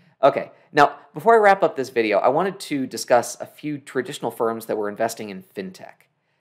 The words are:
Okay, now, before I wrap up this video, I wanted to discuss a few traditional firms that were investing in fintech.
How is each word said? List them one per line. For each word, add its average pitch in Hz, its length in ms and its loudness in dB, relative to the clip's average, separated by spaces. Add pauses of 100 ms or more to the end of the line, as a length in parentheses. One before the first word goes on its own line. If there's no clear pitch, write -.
(240)
Okay, 123 280 0 (200)
now, 143 220 4 (200)
before 208 200 4
I 233 40 6
wrap 196 260 4
up 151 100 -2
this 127 140 -6
video, 107 300 0
I - 100 2
wanted 185 320 -2
to 135 260 -6
discuss - 540 0
a - 40 -12
few 147 320 -12
traditional 131 540 -8
firms 113 360 -4
that - 100 -4
were 104 120 -4
investing 107 420 -6
in 95 120 -14
fintech. - 640 -16 (340)